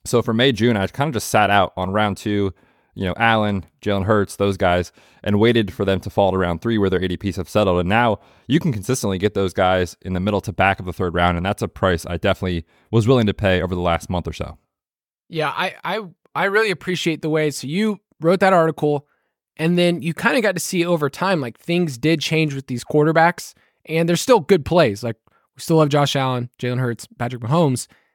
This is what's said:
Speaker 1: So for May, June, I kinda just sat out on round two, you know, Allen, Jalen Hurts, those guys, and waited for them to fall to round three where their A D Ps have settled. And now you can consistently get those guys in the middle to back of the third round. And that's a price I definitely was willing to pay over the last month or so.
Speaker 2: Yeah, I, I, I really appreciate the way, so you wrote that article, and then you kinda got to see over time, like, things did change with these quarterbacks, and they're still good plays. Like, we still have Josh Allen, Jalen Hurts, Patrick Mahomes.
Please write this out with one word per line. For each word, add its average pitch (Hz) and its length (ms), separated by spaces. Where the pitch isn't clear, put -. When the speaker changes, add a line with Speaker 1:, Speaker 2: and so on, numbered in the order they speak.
Speaker 1:
So 117 160
for 113 140
May, 127 160
June, 113 260
I 98 80
kinda 143 280
just 110 160
sat 107 200
out 101 260
on 92 160
round 104 260
two, 101 360
you 98 100
know, 90 120
Allen, 107 480
Jalen 101 240
Hurts, 101 300
those 101 220
guys, 90 340
and 104 160
waited 113 340
for 101 120
them 95 160
to - 80
fall 98 220
to 95 60
round 87 240
three 117 160
where 98 120
their 90 120
A 92 60
D 90 100
Ps 98 200
have 92 120
settled. 95 300
And 87 100
now 113 300
you 139 120
can 170 120
consistently 107 460
get 98 160
those 98 200
guys 92 480
in 92 120
the 90 60
middle 98 220
to 98 120
back 95 260
of 92 60
the 90 80
third 90 200
round. 87 240
And 87 80
that's 101 160
a 110 60
price - 380
I 85 120
definitely 92 480
was 110 160
willing 123 200
to 98 60
pay 92 280
over 90 140
the 87 60
last 85 280
month 90 180
or 76 60
so. - 240
Speaker 2:
Yeah, 151 220
I, 175 340
I, 196 180
I 160 120
really 208 260
appreciate 170 500
the 160 80
way, 156 220
so 131 160
you 202 320
wrote 175 180
that 190 140
article, 151 540
and 170 200
then 175 240
you 160 120
kinda 233 280
got 196 140
to 170 60
see 170 240
over 156 240
time, 180 320
like, 120 180
things 170 380
did 151 240
change 156 320
with 135 140
these 120 160
quarterbacks, 160 720
and 165 220
they're 175 80
still 233 240
good 160 260
plays. 131 380
Like, 117 140
we - 60
still 160 180
have 151 100
Josh 143 260
Allen, 127 340
Jalen 123 200
Hurts, 120 280
Patrick 120 260
Mahomes. 139 440